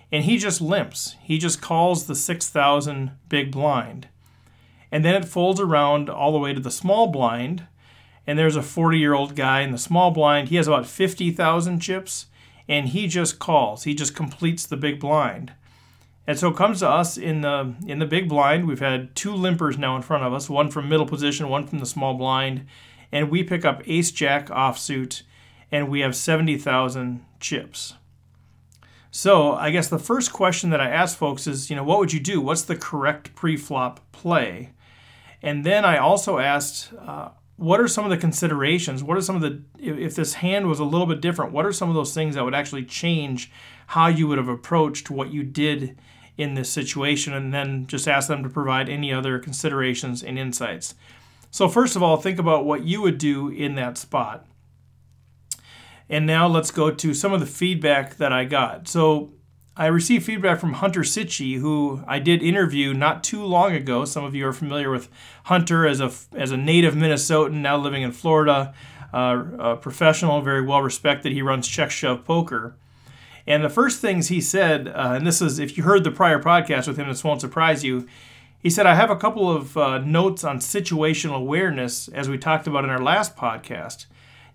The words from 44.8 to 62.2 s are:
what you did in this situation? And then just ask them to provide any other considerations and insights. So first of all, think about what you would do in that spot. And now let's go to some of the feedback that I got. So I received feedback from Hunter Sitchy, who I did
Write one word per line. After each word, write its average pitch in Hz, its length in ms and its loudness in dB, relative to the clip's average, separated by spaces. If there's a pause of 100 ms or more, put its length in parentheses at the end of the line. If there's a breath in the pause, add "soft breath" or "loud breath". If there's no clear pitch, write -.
what 135 220 -6
you 147 100 -6
did 143 540 -2 (380 soft breath)
in 143 200 -4
this 127 140 -4
situation? 143 600 -2
And 135 220 -6
then 135 320 -4
just 131 220 -6
ask 139 200 2
them 143 140 -2
to 131 80 -6
provide 135 400 -2
any 143 240 -4
other 131 240 -2
considerations 131 840 -4
and 131 160 -8
insights. 120 560 -6 (560 soft breath)
So 196 180 4
first 247 260 2
of 185 60 0
all, 160 160 6
think 185 220 -2
about 160 260 4
what 147 200 0
you 190 180 -2
would 165 160 2
do 143 300 0
in 143 260 -4
that 123 240 -6
spot. 110 480 -4 (1600 loud breath)
And 151 160 0
now 160 220 4
let's 160 240 2
go 156 180 2
to 156 240 -2
some 196 200 0
of 185 60 2
the 147 60 -2
feedback 147 720 0
that 139 160 0
I 127 120 0
got. 127 420 -2
So 156 440 2 (440)
I 160 120 0
received 170 380 2
feedback 190 340 0
from 170 140 -2
Hunter 185 280 0
Sitchy, 139 560 -4
who 143 480 -2
I 139 140 -2
did 170 240 2